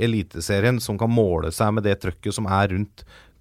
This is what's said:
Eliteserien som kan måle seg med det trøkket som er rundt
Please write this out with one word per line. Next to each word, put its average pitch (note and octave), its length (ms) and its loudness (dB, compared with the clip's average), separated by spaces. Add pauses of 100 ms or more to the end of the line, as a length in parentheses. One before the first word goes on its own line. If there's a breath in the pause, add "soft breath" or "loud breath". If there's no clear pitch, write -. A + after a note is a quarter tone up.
Eliteserien G#2+ 760 0
som G#2 180 -6
kan A#2 120 0
måle F2+ 420 2
seg G#2+ 220 0
med G#2+ 100 -2
det G2 160 2
trøkket F#2+ 340 -6
som A2 120 -6
er G2 240 2
rundt F#2+ 340 -6 (380 soft breath)